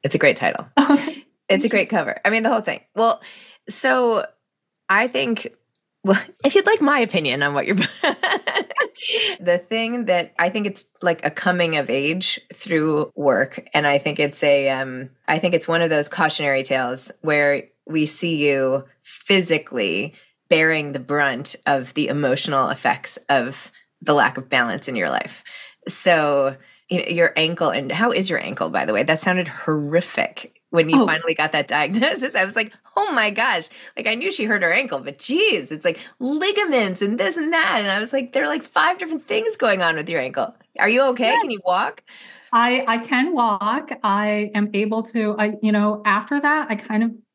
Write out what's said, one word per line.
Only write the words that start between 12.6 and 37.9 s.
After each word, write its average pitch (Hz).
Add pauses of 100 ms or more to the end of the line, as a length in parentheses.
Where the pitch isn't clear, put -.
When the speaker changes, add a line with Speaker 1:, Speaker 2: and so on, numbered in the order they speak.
Speaker 1:
work. 135
And 143
I 143
think 147
it's 147
a, 143
um, 131 (180)
I 156
think 175
it's 165
one 165
of 165
those 151
cautionary 147
tales 131 (100)
where 147 (220)
we 156
see 165
you 135 (160)
physically 151 (360)
bearing 160
the 135
brunt 139 (100)
of 131
the 151
emotional 143
effects - (120)
of 135 (300)
the 151
lack 135
of -
balance 120
in 131
your 87
life. - (440)
So, 147 (340)
you 180
know, -
your 170
ankle, 160
and 120
how 220
is 190
your 165
ankle, -
by 69
the 107
way? 104
That 156
sounded 180
horrific - (100)
when 165
you 254
Speaker 2:
Oh. -
Speaker 1:
finally 160
got 156
that 147
<laughs> 139
diagnosis. 240
I 190
was 202
like, 220 (240)
"Oh 403
my 214
gosh." 208 (260)
Like, 226
I 220
knew 320
she -
hurt 208
her 165
ankle, 208
but 143
geez, 320
it's 156
like 170 (200)
ligaments 294
and 208
this 359
and 320
that. 320
And 202
I 196